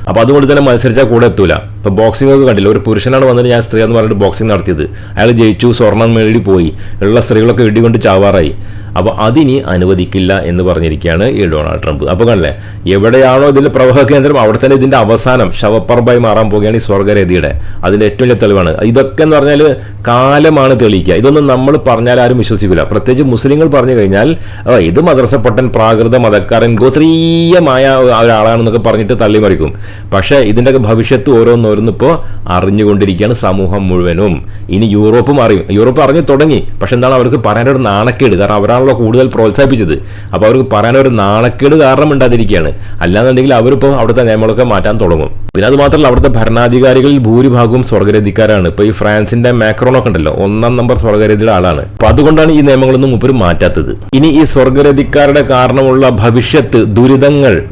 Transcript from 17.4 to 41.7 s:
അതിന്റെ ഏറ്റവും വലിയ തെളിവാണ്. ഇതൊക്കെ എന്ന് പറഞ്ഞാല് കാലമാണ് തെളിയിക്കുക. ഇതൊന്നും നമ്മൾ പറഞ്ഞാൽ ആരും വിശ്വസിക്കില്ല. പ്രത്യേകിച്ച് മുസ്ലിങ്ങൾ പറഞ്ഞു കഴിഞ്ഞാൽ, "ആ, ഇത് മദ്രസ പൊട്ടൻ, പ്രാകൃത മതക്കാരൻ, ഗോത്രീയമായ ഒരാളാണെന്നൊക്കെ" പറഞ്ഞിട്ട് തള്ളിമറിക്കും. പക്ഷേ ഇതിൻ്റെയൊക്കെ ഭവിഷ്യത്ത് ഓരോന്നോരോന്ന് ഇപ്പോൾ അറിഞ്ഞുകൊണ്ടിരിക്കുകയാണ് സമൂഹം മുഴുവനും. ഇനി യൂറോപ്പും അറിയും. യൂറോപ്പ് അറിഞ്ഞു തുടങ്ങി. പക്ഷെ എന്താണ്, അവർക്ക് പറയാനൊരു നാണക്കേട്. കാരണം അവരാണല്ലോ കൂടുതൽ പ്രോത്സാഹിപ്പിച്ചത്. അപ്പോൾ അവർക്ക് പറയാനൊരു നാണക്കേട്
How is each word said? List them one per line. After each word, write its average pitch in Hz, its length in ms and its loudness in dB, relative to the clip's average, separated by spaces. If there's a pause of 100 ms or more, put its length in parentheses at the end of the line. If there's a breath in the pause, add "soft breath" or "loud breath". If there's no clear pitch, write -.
അതിന്റെ 101 200 0
ഏറ്റവും 104 240 -2
വലിയ 120 140 2
തെളിവാണ്. 98 400 0
ഇതൊക്കെ 123 400 0
എന്ന് 156 140 2
പറഞ്ഞാല് 147 380 2 (340 loud breath)
കാലമാണ് 135 720 2
തെളിയിക്കുക. 92 340 0
ഇതൊന്നും 139 320 2
നമ്മൾ 135 320 0 (100)
പറഞ്ഞാൽ 120 320 0
ആരും 123 180 2
വിശ്വസിക്കില്ല. 92 440 0
പ്രത്യേകിച്ച് 123 400 -2
മുസ്ലിങ്ങൾ 139 460 0
പറഞ്ഞു 131 240 0
കഴിഞ്ഞാൽ, 110 440 0 (320 loud breath)
"ആ, 127 80 2
ഇത് 165 240 0
മദ്രസ 131 340 0
പൊട്ടൻ, 123 340 0
പ്രാകൃത 113 480 0
മതക്കാരൻ, 113 600 0
ഗോത്രീയമായ 160 1120 2
ഒരാളാണെന്നൊക്കെ" 117 920 2
പറഞ്ഞിട്ട് 107 400 -2
തള്ളിമറിക്കും. 104 540 0 (400 loud breath)
പക്ഷേ 98 220 0
ഇതിൻ്റെയൊക്കെ 123 520 2
ഭവിഷ്യത്ത് 113 420 0
ഓരോന്നോരോന്ന് 113 600 2
ഇപ്പോൾ 151 300 -2 (260 loud breath)
അറിഞ്ഞുകൊണ്ടിരിക്കുകയാണ് 98 840 0
സമൂഹം 95 540 -2
മുഴുവനും. 87 580 -2 (240 loud breath)
ഇനി 104 160 0
യൂറോപ്പും 113 560 2
അറിയും. 107 280 0
യൂറോപ്പ് 117 300 0
അറിഞ്ഞു 139 200 2
തുടങ്ങി. 143 480 0 (140)
പക്ഷെ 120 120 -4
എന്താണ്, 123 200 0
അവർക്ക് 120 220 0
പറയാനൊരു 113 420 -2
നാണക്കേട്. 113 580 0
കാരണം 101 180 0
അവരാണല്ലോ 113 320 0
കൂടുതൽ 120 480 0
പ്രോത്സാഹിപ്പിച്ചത്. 107 680 0 (320 loud breath)
അപ്പോൾ 180 120 0
അവർക്ക് 120 260 0
പറയാനൊരു 120 360 0
നാണക്കേട് 117 680 0